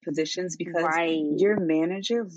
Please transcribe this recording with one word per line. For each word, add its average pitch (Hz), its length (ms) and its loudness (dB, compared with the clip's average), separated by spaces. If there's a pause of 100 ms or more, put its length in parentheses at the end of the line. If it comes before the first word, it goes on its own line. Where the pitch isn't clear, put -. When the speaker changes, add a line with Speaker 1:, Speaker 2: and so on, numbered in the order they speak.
Speaker 1:
positions, 160 500 -4
because 170 280 -2
Speaker 2:
Right. 160 360 2 (100)
Speaker 1:
your 202 300 2
manager 190 680 0 (100)